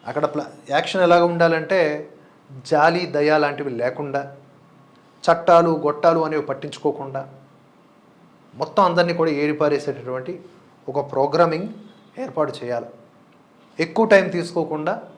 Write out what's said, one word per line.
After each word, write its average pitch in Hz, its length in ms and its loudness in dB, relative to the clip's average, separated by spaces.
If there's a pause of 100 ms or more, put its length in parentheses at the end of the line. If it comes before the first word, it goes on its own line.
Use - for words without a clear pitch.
అక్కడ 147 180 -4
ప్ల-, 143 260 -6 (200)
యాక్షన్ 165 320 0
ఎలాగ 175 200 6
ఉండాలంటే 165 880 2 (560)
జాలి, 165 400 2
దయ 151 320 2
లాంటివి 143 320 -2
లేకుండా, 139 600 -6 (920)
చట్టాలు, 170 460 6
గొట్టాలు 160 500 2
అనేవి 156 220 -2
పట్టించుకోకుండా 139 840 -6 (1300)
మొత్తం 156 300 0
అందరినీ 170 300 2
కూడా 165 160 0
ఏరిపారేసేటటువంటి 143 1120 -2 (460)
ఒక 139 240 -6
ప్రోగ్రామింగ్ 160 560 2 (500)
ఏర్పాటు 160 340 -4 (120)
చేయాలి. 120 220 -6 (920)
ఎక్కువ 170 240 0
టైం 196 240 6
తీసుకోకుండా 170 720 -4 (180)